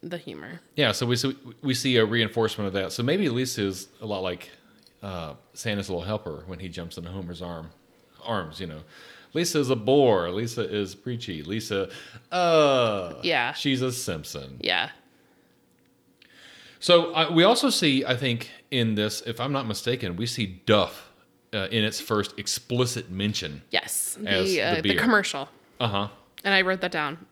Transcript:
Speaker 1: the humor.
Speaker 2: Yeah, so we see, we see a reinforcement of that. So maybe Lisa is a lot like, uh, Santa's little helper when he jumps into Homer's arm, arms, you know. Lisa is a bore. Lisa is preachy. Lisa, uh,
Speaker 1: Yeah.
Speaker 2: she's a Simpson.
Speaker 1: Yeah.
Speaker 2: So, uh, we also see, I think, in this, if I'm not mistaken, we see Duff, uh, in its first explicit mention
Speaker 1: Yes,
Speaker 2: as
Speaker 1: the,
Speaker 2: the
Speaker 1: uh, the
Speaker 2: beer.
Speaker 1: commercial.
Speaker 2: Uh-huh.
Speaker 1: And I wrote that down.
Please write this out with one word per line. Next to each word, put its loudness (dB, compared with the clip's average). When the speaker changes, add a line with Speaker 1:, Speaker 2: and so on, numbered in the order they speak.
Speaker 1:
the -10
humor. -14
Speaker 2:
Yeah, 4
so 0
we 2
see, -2
we 2
see 2
a 8
reinforcement 0
of -4
that. -2
So -4
maybe 2
Lisa -2
is -2
a -10
lot -4
like, -6
uh, -8
Santa's -4
little -4
helper -6
when -12
he -10
jumps -12
into -12
Homer's -10
arm, -10
arms, -4
you -8
know. -12
Lisa 0
is 0
a 4
bore. 6
Lisa -2
is -2
preachy. -8
Lisa, -2
uh, 4
Speaker 1:
Yeah. 0
Speaker 2:
she's 0
a 0
Simpson. -8
Speaker 1:
Yeah. 0
Speaker 2:
So, 6
uh, 2
we 8
also 6
see, 2
I 2
think, -2
in 2
this, 0
if -6
I'm -2
not -2
mistaken, -2
we -4
see -4
Duff, 4
uh, -4
in 2
its -2
first -2
explicit -4
mention -4
Speaker 1:
Yes, -4
Speaker 2:
as 0
Speaker 1:
the, 0
Speaker 2:
the 0
Speaker 1:
uh, 0
the -4
Speaker 2:
beer. 2
Speaker 1:
commercial. 0
Speaker 2:
Uh-huh. -2
Speaker 1:
And 2
I 4
wrote 0
that -4
down. -4